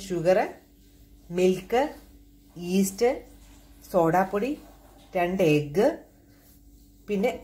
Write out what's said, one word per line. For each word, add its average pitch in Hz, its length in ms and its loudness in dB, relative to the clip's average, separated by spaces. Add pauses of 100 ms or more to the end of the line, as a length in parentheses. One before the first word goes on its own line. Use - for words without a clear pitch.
ഷുഗർ, 180 360 0 (1000)
മിൽക്ക്, 185 420 0 (920)
ഈസ്റ്റ്, 196 360 0 (800)
സോഡാപ്പൊടി, 190 640 0 (640)
രണ്ട് 180 260 0 (120)
എഗ്ഗ്, 147 320 0 (1200)
പിന്നെ 208 220 -2 (120)